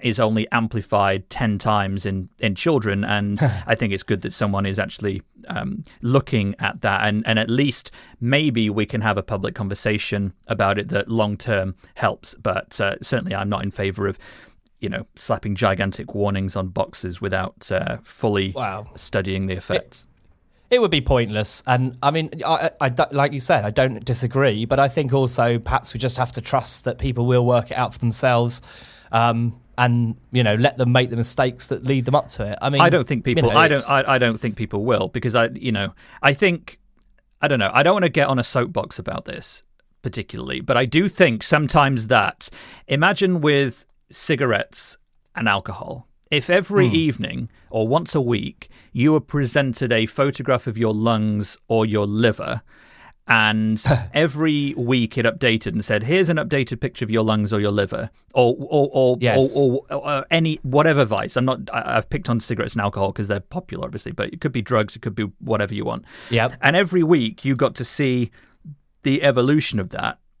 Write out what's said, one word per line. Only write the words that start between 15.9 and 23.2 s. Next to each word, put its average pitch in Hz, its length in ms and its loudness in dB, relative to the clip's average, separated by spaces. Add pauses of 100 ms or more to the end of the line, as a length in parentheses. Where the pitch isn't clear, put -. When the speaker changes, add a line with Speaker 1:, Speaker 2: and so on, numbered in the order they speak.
Speaker 1:
warnings 98 420 -2
on 95 120 -4
boxes - 540 -6
without, 95 500 -6
uh, 85 300 -2
fully 98 500 -2
Speaker 2:
Wow. 104 440 -8
Speaker 1:
studying 95 500 -4
the 95 80 -4
effects. - 520 -6 (640)
Speaker 2:
It, 247 60 6
it - 40 2
would 208 100 2
be 156 100 2
pointless. 113 680 0
And 127 360 2
I 139 80 4
mean, 160 200 -2 (160)
I, 160 60 0
I, 160 180 0 (120)
I 139 80 2
don't, 135 240 0
like 143 180 2